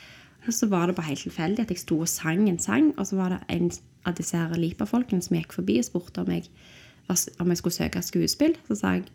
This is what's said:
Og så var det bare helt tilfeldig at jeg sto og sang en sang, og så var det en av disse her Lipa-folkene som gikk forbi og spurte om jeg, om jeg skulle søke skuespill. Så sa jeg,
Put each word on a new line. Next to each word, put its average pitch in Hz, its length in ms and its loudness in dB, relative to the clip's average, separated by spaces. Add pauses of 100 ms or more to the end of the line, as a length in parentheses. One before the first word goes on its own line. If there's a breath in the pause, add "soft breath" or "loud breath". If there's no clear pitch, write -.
(480 loud breath)
Og 233 60 0
så 226 160 -4
var 175 180 2
det 185 80 0
bare 160 140 -4
helt 135 100 -4
tilfeldig 170 400 -2
at 226 100 -2
jeg 175 100 -4
sto - 200 -2
og 165 80 -2
sang 170 400 2
en 170 120 2
sang, 285 380 4
og 190 80 -2
så 190 120 -2
var 185 120 2
det 180 100 -2 (100)
en 175 220 2 (340)
av 175 100 -2
disse 175 220 -2
her 165 180 0
Lipa-folkene 180 680 0
som - 140 0
gikk 165 160 -2
forbi 196 280 2
og 240 40 2
spurte - 400 -6
om 190 80 -2
jeg, 170 140 -2 (640 soft breath)
om 180 420 0
jeg 170 60 2
skulle - 180 0
søke - 260 -2
skuespill. 180 520 2 (160)
Så 208 100 -2
sa 190 160 2
jeg, 180 200 -2